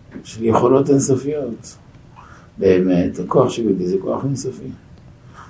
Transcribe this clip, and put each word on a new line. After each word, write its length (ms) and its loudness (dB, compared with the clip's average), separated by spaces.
של 200 -12
יכולות 460 4
אינסופיות. 880 -2
באמת, 600 2
הכוח 300 2
שבידי 380 -2
זה 140 0
כוח 240 -4
אינסופי. 420 -6